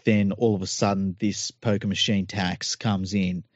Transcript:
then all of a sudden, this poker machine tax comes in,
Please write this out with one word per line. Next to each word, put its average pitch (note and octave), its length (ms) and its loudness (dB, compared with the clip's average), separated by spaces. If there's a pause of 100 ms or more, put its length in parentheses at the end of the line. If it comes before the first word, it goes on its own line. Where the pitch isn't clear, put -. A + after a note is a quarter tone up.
then G2+ 280 4
all A2+ 200 2
of F#2+ 80 0
a F#2+ 60 -6
sudden, G2 520 0
this G2+ 300 -4
poker G#2+ 380 -2
machine G2 400 0
tax F2+ 480 -4
comes G2 400 -2
in, F#2 280 0 (120)